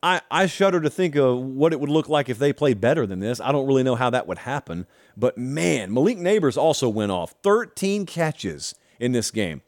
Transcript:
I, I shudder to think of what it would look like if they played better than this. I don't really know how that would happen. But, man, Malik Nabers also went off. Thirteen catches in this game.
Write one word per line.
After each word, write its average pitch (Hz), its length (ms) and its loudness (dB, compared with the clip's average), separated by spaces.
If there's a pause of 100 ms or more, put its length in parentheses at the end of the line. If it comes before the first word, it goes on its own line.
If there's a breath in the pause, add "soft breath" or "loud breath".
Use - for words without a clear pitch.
I, 180 260 0
I 175 160 2
shudder 185 340 2
to 151 120 0
think 175 240 -2
of 131 240 4
what 135 340 2
it 143 60 -4
would 143 100 -2
look 151 180 2
like 147 220 0
if 120 80 -2
they 143 160 2
played 131 260 2
better 123 280 2
than 92 120 -6
this. 117 220 -4
I 127 100 0
don't 143 140 2
really 135 160 4
know 127 140 2
how 120 160 0
that 123 160 -2
would 87 100 -6
happen. 107 480 -8 (320 soft breath)
But, 117 220 -2
man, 135 520 -2
Malik 175 280 0
Nabers 175 360 2
also 139 320 2
went 104 240 0
off. 90 300 -4
Thirteen 202 640 0
catches 147 680 -6 (240 soft breath)
in 123 120 -2
this 120 200 -2
game. 85 360 -4